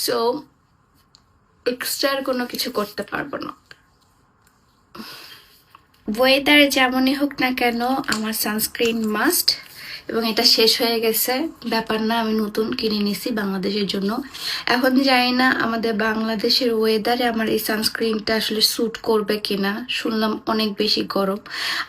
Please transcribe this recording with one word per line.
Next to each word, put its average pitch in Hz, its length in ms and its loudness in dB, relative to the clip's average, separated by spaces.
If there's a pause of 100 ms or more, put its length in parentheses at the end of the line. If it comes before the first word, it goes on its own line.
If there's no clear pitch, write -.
so 240 340 0 (1200)
এক্সট্রা - 460 -2
আর 277 120 -2
কোনো 254 220 -2
কিছু - 260 -6
করতে 208 320 -4
পারবো - 340 -8
না। - 160 -10 (2750)
ওয়েদার 277 520 6
যেমনই 262 440 2
হোক 285 280 -2
না 262 100 2
কেন, 240 340 0
আমার 220 480 -2
সানস্ক্রিন 226 720 -2
মাস্ট, 220 460 2 (560)
এবং 226 220 -2
এটা 208 140 0
শেষ 440 380 4
হয়ে 233 180 2
গেছে, 247 480 0 (220)
ব্যাপার 220 320 -2
না, 226 180 0
আমি 220 140 0
নতুন 220 400 -2
কিনে 214 260 -2
নিছি 202 320 -2
বাংলাদেশের 196 560 -2
জন্য। 202 340 -2 (440)
এখন 254 340 2
জানি 254 320 4
না 254 180 4
আমাদের 226 440 0
বাংলাদেশের 220 800 0
ওয়েদারে 220 520 2
আমার 220 240 0
এই 220 100 2
সানস্ক্রিনটা 220 760 -2
আসলে 214 260 0
স্যুট 220 360 0
করবে 214 400 2
কিনা, 202 520 -2
শুনলাম 220 560 -2
অনেক 220 280 0
বেশি 214 280 0
গরম। 196 360 0 (520)